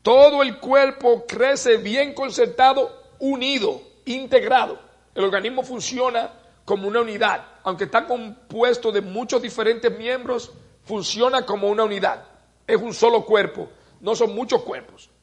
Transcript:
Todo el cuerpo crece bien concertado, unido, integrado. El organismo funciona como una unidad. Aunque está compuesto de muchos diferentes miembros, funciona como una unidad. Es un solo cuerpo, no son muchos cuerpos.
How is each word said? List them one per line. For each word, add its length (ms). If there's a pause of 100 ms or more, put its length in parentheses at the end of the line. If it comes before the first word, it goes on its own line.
Todo 420
el 160
cuerpo 680
crece 500
bien 380
concertado, 1040
unido, 640 (240)
integrado. 720 (360)
El 100
organismo 380
funciona 720 (320)
como 240
una 140
unidad. 420 (200)
Aunque 200
está 220
compuesto 840
de 120
muchos 400
diferentes 560
miembros, 520 (360)
funciona 580
como 240
una 160
unidad. 400 (420)
Es 140
un 140
solo 320
cuerpo, 420 (320)
no 160
son 180
muchos 280
cuerpos. 480 (120)